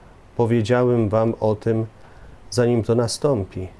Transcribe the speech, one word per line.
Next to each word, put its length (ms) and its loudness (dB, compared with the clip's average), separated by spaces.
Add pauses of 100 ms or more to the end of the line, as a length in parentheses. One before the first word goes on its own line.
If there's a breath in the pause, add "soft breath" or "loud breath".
(360 loud breath)
powiedziałem 720 2
wam 320 2
o 140 2
tym, 320 -2 (640 loud breath)
zanim 320 2
to 120 0
nastąpi 720 -2 (120)